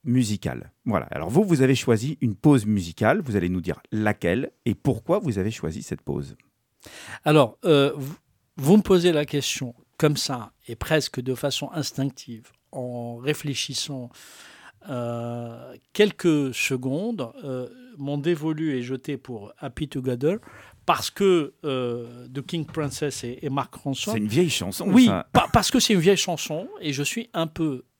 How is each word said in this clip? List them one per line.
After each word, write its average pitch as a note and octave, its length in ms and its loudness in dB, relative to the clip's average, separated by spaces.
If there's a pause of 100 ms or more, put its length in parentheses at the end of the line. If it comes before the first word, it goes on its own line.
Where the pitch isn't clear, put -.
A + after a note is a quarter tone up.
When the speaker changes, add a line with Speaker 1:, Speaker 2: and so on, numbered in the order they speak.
Speaker 1:
musicale. G#2+ 640 0 (140)
Voilà. G2+ 220 0
Alors E2 240 -6
vous, F3 120 6
vous D#3+ 200 4
avez C3 100 6
choisi B2 480 0
une A2 140 0
pause C3+ 320 6
musicale. G#2+ 540 2
Vous B2 140 -4
allez F#2 140 2
nous F#2 100 -2
dire E2 220 -6 (100)
laquelle G#2+ 600 0 (120)
et G2+ 120 0
pourquoi C#3+ 420 0
vous B2+ 220 -2
avez G2 100 -2
choisi D#2+ 320 -8
cette - 220 -10
pause. C#2 320 -8 (880)
Speaker 2:
Alors, D3+ 420 6
euh, C#3+ 300 6
vous, C#3+ 200 -10 (420)
vous D#3+ 200 6
me G3+ 60 6
posez F3+ 280 4
la D3+ 140 2
question C3+ 480 -4 (240)
comme D3+ 180 4
ça B2 360 -6 (160)
et A#2 80 -10
presque - 440 -2
de B2+ 140 -4
façon C#3 400 -4
instinctive, C3+ 800 -6 (200)
en A#2+ 440 -8
réfléchissant, C3 960 -6 (800)
euh, A#2+ 800 -8 (180)
quelques D3+ 600 2
secondes, C3+ 800 -4 (120)
euh, B2+ 240 -6 (300)
mon C#3+ 220 -4
dévolu D#3 580 -2
est B2 60 -4
jeté C3 340 -6
pour A2 400 -14
Happy C#3+ 300 -8
Together C3 500 -2 (480)
parce - 240 0
que, F3+ 540 2
euh, B2 680 -4
The C3 140 -8
King E3 220 -6
Princess C#3+ 560 -4
et, B2 180 -8
et D3+ 80 -4
Mark C3+ 240 -2
Ronson. C#3 380 -6
Speaker 1:
C'est - 80 0
une G#2 80 -4
vieille C#3+ 240 2
chanson, - 360 -4
Speaker 2:
Oui, A#3 200 8
Speaker 1:
ça. F#2+ 260 0
Speaker 2:
pa-, B3+ 180 6
parce G#3+ 200 4
que C4 80 4
c'est A3 140 2
une F#3 60 4
vieille F#3 160 6
chanson E3+ 520 -4 (120)
et D3+ 140 -4
je C#3 80 -4
suis A3+ 320 -6
un E3 140 -2
peu D#3 380 -4 (140)